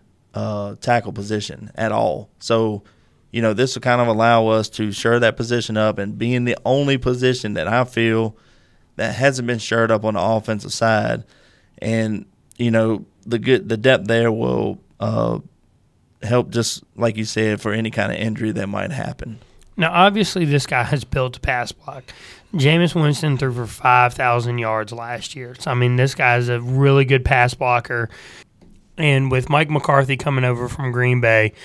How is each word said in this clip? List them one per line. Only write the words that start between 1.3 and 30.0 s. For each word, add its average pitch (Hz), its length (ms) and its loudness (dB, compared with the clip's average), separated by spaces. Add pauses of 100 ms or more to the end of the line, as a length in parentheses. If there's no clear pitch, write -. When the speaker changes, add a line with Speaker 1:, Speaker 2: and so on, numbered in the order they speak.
Speaker 1:
at 110 180 -2
all. 110 460 -2
So, 113 440 0 (480)
you 113 120 -2
know, 110 100 2
this 127 220 0
will 117 80 -8
kind 123 180 2
of 120 80 2
allow 113 400 4
us 110 220 0
to 107 200 -4
shore 117 280 2
that 113 180 2
position 117 400 -2
up, 107 220 0
and 104 180 -6
being 123 300 -2
the 120 180 0
only 139 320 2
position 123 560 0
that 85 160 -2
I 123 160 2
feel 113 540 0 (580)
that - 180 -4
hasn't 127 320 0
been 120 120 -2
shored 113 320 0
up 107 120 2
on 110 120 -2
the 98 60 -2
offensive 107 520 -2
side, 113 500 0 (560)
and, 110 460 -2 (320)
you 120 140 0
know, 110 340 2 (220)
the 117 120 -2
good, 110 300 2
the 113 80 -2
depth 120 300 2
there 117 260 2
will, 113 480 -2 (180)
uh, 110 400 -2 (840)
help, 123 260 0
just - 340 -4 (140)
like 110 220 -2
you 107 80 -4
said, 107 340 -2
for 107 100 -4
any 110 200 -2
kind 104 200 -2
of - 60 -6
injury 107 340 -4
that 98 160 -4
might 101 240 -6
happen. 117 480 -10 (380)
Speaker 2:
Now, 170 160 0
obviously, 185 540 2
this 143 200 2
guy 123 180 -2
has 135 200 -2
built 127 320 -4
a - 40 -20
pass 123 320 -4
block. 135 300 -16 (520)
Jameis 165 400 4
Winston 147 420 0
threw 131 160 -2
for 120 140 -6
five 123 480 2
thousand 120 420 0
yards 110 340 -4
last 117 460 -12
year. 127 220 -14
So, - 120 -6
I 127 40 0
mean, 123 220 2
this 131 180 2
guy's 123 340 2
a 120 140 -2
really 139 420 4
good 127 220 2
pass 123 260 4
blocker. 120 560 -2 (880)
And 135 340 2
with 127 200 0
Mike 151 180 4
McCarthy 139 480 2